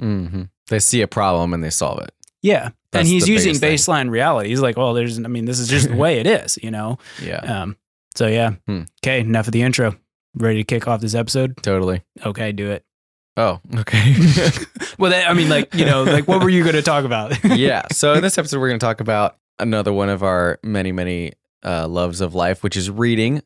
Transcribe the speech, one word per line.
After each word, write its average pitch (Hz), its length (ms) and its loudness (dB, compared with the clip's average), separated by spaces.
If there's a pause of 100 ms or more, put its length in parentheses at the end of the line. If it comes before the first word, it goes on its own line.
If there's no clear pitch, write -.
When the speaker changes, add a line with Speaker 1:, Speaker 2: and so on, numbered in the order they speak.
Speaker 1:
Mm-hmm. 95 420 -4 (260)
They 110 100 0
see 117 240 2
a 98 60 0
problem 87 440 0
and 82 100 -2
they 80 80 -6
solve - 300 -4
it. - 120 -14 (300)
Speaker 2:
Yeah. 156 280 0 (220)
Speaker 1:
That's - 100 0
Speaker 2:
And 165 60 4
he's 175 180 4
Speaker 1:
the 202 60 4
Speaker 2:
using 185 280 2
Speaker 1:
biggest 151 260 2
thing. 175 100 2 (100)
Speaker 2:
baseline 120 40 -4
reality. 117 400 0
He's 127 100 0
like, 123 160 0
"Well, 123 180 0
there's, 120 240 -2
I 117 100 -6
mean, 120 160 -4
this 123 140 -2
is 120 100 -2
just 135 200 2
the 120 80 -2
Speaker 1:
<laughs> 139 80 2
Speaker 2:
way 156 140 2
it - 80 -2
is," - 360 0
you 113 80 -8
know? 110 280 -6 (240)
Speaker 1:
Yeah. 85 160 -8
Speaker 2:
Um, 95 380 -6 (380)
so, 123 120 0
yeah. 113 260 2 (140)
Speaker 1:
Hmm. 95 160 -4 (220)
Speaker 2:
Okay, 131 160 0
enough 113 280 0
of 117 40 -4
the 117 100 2
intro. 123 340 0 (400)
Ready 113 220 0
to 110 60 -4
kick 117 240 -4
off 113 120 0
this 110 140 -4
episode? 127 480 -2
Speaker 1:
Totally. 92 400 0 (220)
Speaker 2:
Okay, 107 280 -6
do 101 180 -6
it. 101 140 -8 (520)
Speaker 1:
Oh, 101 240 0 (180)
okay. 110 420 2
<laughs> 156 40 6 (720)
Speaker 2:
Well, 190 140 2
that, 180 180 2
I 175 60 2
mean, 165 140 2
like, 147 260 0
you 165 100 2
know, 135 200 4
like, 143 240 2
what 190 120 4
were 185 80 4
you 180 160 4
gonna 156 160 2
talk 143 240 2
about? 117 400 -2
<laughs> 214 140 4
Speaker 1:
Yeah. 127 320 2
So 147 220 2
in 156 100 4
this 190 160 0
episode, 147 220 -4
we're 131 80 0
gonna 120 100 0
talk 113 220 -2
about 107 360 0 (220)
another 107 340 0
one 98 160 0
of 98 140 -2
our 90 400 0
many, 95 300 -4
many, 90 400 -4 (320)
uh, 82 240 -4
loves 87 320 -4
of 90 160 -4
life, 90 260 0
which 95 140 -4
is 92 140 -4
reading. 117 560 0